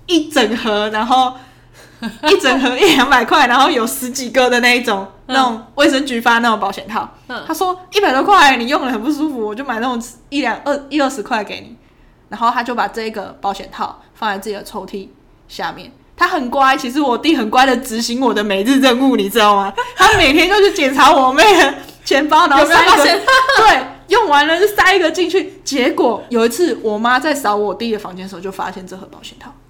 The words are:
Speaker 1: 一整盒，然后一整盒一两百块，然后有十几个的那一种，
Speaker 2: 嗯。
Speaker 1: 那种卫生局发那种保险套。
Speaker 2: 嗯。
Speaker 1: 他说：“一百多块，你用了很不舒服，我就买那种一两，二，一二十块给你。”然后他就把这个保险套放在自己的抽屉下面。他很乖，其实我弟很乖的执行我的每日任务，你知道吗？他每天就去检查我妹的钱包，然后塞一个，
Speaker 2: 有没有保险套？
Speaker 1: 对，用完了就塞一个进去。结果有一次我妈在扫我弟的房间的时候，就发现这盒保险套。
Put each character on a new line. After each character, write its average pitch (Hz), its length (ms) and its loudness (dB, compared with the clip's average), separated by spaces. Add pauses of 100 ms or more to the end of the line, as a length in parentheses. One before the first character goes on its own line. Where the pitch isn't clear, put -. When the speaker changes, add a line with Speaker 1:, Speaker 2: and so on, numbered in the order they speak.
Speaker 1:
一 320 240 -2
整 233 260 0
盒， 214 340 -2
然 214 140 -4
后 254 300 0 (960)
一 392 80 6
整 381 240 0
盒 254 160 -2
一 349 160 4
两 269 160 2
百 269 160 4
块， 294 220 2
然 247 120 2
后 277 120 4
有 233 160 -2
十 247 240 -8
几 254 180 -8
个 254 220 2
的 247 80 2
那 240 180 2
一 247 60 -4
种， 214 160 -2 (260)
Speaker 2:
嗯。 254 80 -8
Speaker 1:
那 269 100 2
种 226 300 -4
卫 294 160 2
生 269 160 0
局 247 160 -4
发 233 160 2
那 233 100 0
种 214 120 0
保 196 120 -4
险 - 160 -12
套。 214 220 -8 (180)
Speaker 2:
嗯。 233 200 -12
Speaker 1:
他 - 40 -4
说 359 240 -4 (160)
：“一 403 80 -2
百 349 140 2
多 269 80 0
块， 320 360 4
你 233 100 -6
用 302 180 -2
了 262 60 -4
很 214 100 -4
不 262 100 -4
舒 294 200 -4
服， 226 160 -6
我 214 80 -8
就 269 100 -10
买 240 140 -6
那 240 80 -4
种 240 120 -4 (300)
一 277 120 -4
两， 233 220 -4
二， 277 260 -4
一 285 120 -2
二 262 80 0
十 262 140 -10
块 214 200 -6
给 95 180 -14
你。” 233 140 -20 (540)
然 202 100 -12
后 233 120 0
他 269 100 -2
就 240 140 -6
把 202 120 -2
这 220 220 -8
个 196 320 -12
保 196 100 -6
险 190 200 -12
套 - 280 -12 (140)
放 220 160 -8
在 196 80 -6
自 202 100 -14
己 208 80 -8
的 202 80 -12
抽 190 220 -14
屉 190 220 -14 (400)
下 170 240 -10
面。 131 200 -18 (240)
他 466 120 0
很 294 240 -4
乖， 269 260 2
其 262 140 -8
实 285 100 -2
我 269 160 0
弟 311 180 0
很 220 140 -2
乖 254 160 2
的 262 120 2
执 220 220 -8
行 233 220 -4
我 240 100 2
的 208 120 -2
每 196 200 -2
日 269 160 2
任 254 200 2
务， 269 160 2
你 202 120 0
知 214 120 -2
道 208 160 4
吗？ 196 180 -2 (220)
他 415 220 4
每 294 160 4
天 330 140 4
就 392 140 0
去 392 120 4
检 277 200 0
查 277 180 6
我 262 200 4
妹 339 260 6
的 285 160 2 (320)
钱 294 240 0
包， 320 180 4
然 285 100 2
后 302 60 6
塞 302 100 2
一 - 20 6
个， 330 40 6
Speaker 2:
有 330 60 4
没 381 60 6
有 427 60 6
保 - 60 4
险 - 220 2
套？ 523 80 2 (240)
Speaker 1:
对， 359 260 4 (240)
用 427 200 2
完 294 200 4
了 330 120 0
就 415 80 4
塞 381 280 2
一 381 40 2
个 330 120 0
进 339 180 -2
去。 349 340 -4
结 277 280 -2
果 254 380 -2
有 233 160 2
一 - 40 2
次 269 320 -2
我 208 160 -2
妈 240 220 0
在 302 140 -2
扫 208 220 -2
我 208 180 -2
弟 233 180 -6
的 208 80 -4
房 180 160 -14
间 185 80 -14
的 190 60 -14
时 202 40 -18
候， 175 80 -16
就 190 100 -10
发 185 200 -8
现 185 140 -14
这 180 120 -16
盒 190 140 -18
保 - 100 -20
险 - 180 -20
套。 - 140 -20 (160)